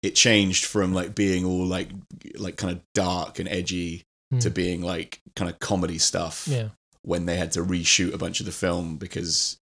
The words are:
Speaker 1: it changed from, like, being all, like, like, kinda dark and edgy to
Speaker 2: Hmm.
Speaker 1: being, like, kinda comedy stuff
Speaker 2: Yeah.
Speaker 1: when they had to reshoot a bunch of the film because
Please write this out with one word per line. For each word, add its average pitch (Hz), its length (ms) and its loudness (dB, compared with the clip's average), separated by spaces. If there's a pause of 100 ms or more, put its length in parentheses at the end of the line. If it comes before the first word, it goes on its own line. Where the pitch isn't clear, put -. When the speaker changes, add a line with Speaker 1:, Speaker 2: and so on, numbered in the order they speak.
Speaker 1:
it 98 120 0
changed 101 500 6
from, 95 280 2
like, 92 220 0
being 95 300 4
all, 92 200 2
like, 90 240 -2 (480)
like, 92 200 -6
kinda 87 220 -2 (140)
dark 90 460 0
and 90 100 -4
edgy 87 540 -2 (360)
to 117 100 2
Speaker 2:
Hmm. 87 40 -4
Speaker 1:
being, 90 280 0
like, 87 380 -4 (160)
kinda 87 240 -2
comedy 87 380 0
stuff 85 520 -2
Speaker 2:
Yeah. 117 200 -2 (320)
Speaker 1:
when 85 240 -2
they 85 120 0
had 82 160 -2
to 85 120 -2
reshoot 90 480 2
a 82 40 -6
bunch 87 220 -4
of - 60 -6
the 92 80 -8
film 87 440 0
because 87 640 -4